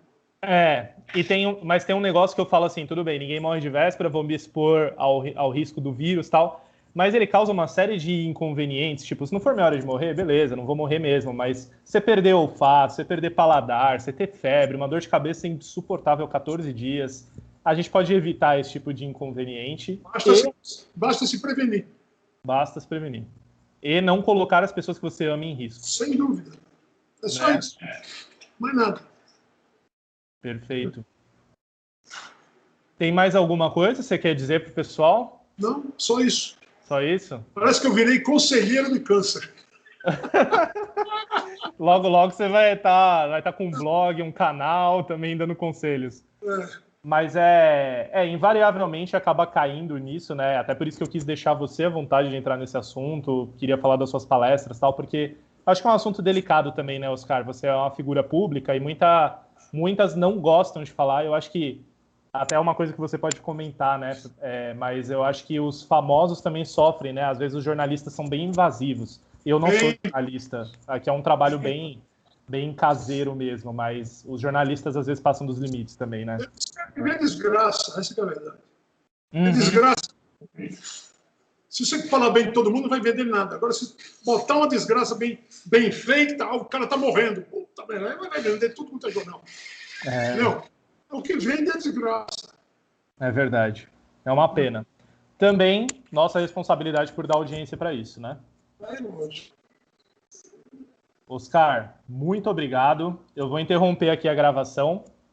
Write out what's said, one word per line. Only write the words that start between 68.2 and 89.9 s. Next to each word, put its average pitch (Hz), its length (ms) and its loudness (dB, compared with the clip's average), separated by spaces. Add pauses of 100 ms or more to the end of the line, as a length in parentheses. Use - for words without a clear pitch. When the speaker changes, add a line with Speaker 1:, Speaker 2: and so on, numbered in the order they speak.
Speaker 1:
bem 147 180 -4
invasivos. 135 760 -2 (240)
Eu 147 140 4
não 165 120 2
sou 208 80 6 (120)
Speaker 2:
Bem - 120 -6
Speaker 1:
jornalista. 127 640 -6 (160)
Aqui 135 240 -6
é 139 40 2
um 143 80 -4
trabalho 143 360 2
bem 139 440 -6 (460)
bem 139 260 -6
caseiro 139 600 0
mesmo, 123 380 -8
mas 117 540 -8
os 127 120 -10
jornalistas 143 560 -2
às 139 120 -4
vezes 139 140 -4
passam 143 240 0
dos 127 120 -6
limites 123 380 -8
também, 113 300 -8
né? 113 120 -6 (580)
Speaker 2:
É, 285 60 -10
é 302 160 -2
desgraça, 208 800 0
essa - 140 -8
que - 60 -8
é 202 40 -2
a 185 40 -4
verdade. 151 300 -12 (760)
É 156 60 -2
Speaker 1:
Uhum. 180 120 4
Speaker 2:
desgraça. 226 560 4 (1600)
Se - 160 -6
você - 220 -4
falar 247 240 4
bem 233 160 6
de - 60 -4
todo 214 180 2
mundo, 262 120 0
não 254 60 -2
vai 254 120 0
vender 233 240 0
nada. 202 300 -2
Agora, 233 180 -2
se - 220 -10 (300)
botar 240 300 2
uma 302 120 4
desgraça 233 460 0
bem, 233 260 -6 (260)
bem 220 260 4
feita, 285 540 0
ah, 240 100 -4
o 240 100 -6
cara 262 220 -4
tá 269 100 0
morrendo. 226 440 2
Puta - 440 -14
merda, 208 240 -6 (140)
aí 370 60 -10
vai 302 120 -6
vender 214 280 -2
tudo 294 220 -14
quanto 254 160 -10
é 202 40 -6
jornal. 175 320 -10 (640)